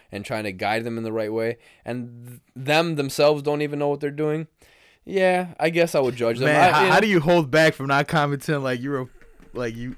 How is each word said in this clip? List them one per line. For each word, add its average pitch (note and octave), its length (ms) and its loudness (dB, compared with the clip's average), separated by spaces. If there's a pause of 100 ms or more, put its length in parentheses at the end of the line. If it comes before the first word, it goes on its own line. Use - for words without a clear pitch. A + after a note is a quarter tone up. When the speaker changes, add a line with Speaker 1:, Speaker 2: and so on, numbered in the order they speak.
(120)
Speaker 1:
and G2+ 140 -10
trying A2 180 -6
to G#2 80 -4
guide G#2+ 320 -2
them A#2 140 -6
in A2+ 60 -8
the A2+ 100 -6
right A2 180 -4
way, A2+ 260 -2 (260)
and A#2+ 440 -12
th-, A#2+ 120 -20 (160)
them D#3 400 0
themselves D3 460 2
don't D3 200 -2
even D3 180 -4
know C#3+ 100 0
what C#3+ 120 -2
they're C#3+ 100 -4
doing, D3+ 360 -4 (580)
yeah, F3+ 540 0
I D#3+ 100 2
guess E3 260 2
I D3+ 40 4
would B2+ 160 0
judge A#2 240 0
them. C3 80 2
Speaker 2:
Man, D3+ 80 4
Speaker 1:
I, E3+ 160 6
Speaker 2:
how, D3+ 100 4
Speaker 1:
you F#3 80 4
Speaker 2:
how D#3 60 4
Speaker 1:
know? G3 60 6
Speaker 2:
do A3 60 2
you F#3+ 120 4
hold D#3+ 320 2
back D#3 240 4
from C3+ 120 -8
not C#3+ 200 2
commenting C#3+ 560 -2
like, B2+ 180 -4
"You're C3+ 220 -4
a, B2 40 -12 (460)
like, A#2 220 -6
you A#2+ 220 -10